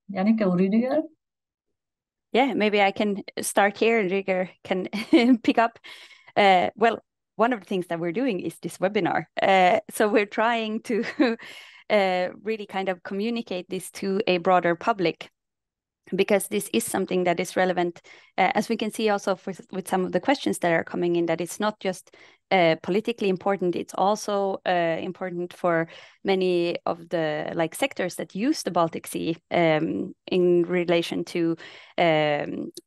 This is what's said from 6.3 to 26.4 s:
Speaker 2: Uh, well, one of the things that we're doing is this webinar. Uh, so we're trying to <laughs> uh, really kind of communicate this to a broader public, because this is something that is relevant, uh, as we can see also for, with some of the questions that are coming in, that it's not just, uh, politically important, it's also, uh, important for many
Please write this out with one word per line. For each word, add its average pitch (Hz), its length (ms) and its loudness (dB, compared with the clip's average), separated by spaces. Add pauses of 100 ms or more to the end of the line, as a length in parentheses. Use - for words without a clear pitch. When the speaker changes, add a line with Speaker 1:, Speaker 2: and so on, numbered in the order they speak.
Speaker 2:
Uh, 190 400 6
well, 226 240 2 (360)
one 233 160 2
of 214 80 -6
the - 60 -20
things 180 200 -2
that 170 140 -4
we're 170 120 -2
doing 220 280 -2
is - 180 -8
this - 200 -12
webinar. 185 480 0 (140)
Uh, 185 380 6 (140)
so 220 160 2
we're 208 180 2
trying 220 560 -2
to 233 220 -2 (140)
<laughs> 233 180 2 (540)
uh, 185 380 2 (140)
really 214 240 -6
kind 190 220 -6
of 180 160 -6
communicate 202 640 -6
this 185 240 -10
to 196 340 -2
a 180 120 4
broader 175 360 4
public, 185 560 -2 (840)
because 196 320 2
this 208 240 -4
is 226 120 0
something 185 400 -2
that 175 140 0
is 185 160 -6
relevant, 180 460 0 (380)
uh, 185 160 4
as 214 140 -2
we 226 80 -2
can 214 140 -4
see 220 200 -2
also 196 260 -2
for, - 160 -10 (180)
with 185 160 -8
some 185 180 0
of 175 80 -6
the 180 80 2
questions 208 380 0
that 175 140 2
are 165 100 2
coming 175 340 -2
in, 170 100 0
that 165 140 -2
it's 175 200 -8
not 214 180 -2
just, - 380 -8 (340)
uh, 165 320 6
politically 214 460 -2
important, 185 480 -2
it's - 180 -8
also, 196 720 -2
uh, 170 320 2
important 180 540 -8
for 165 340 0 (380)
many 180 520 0 (100)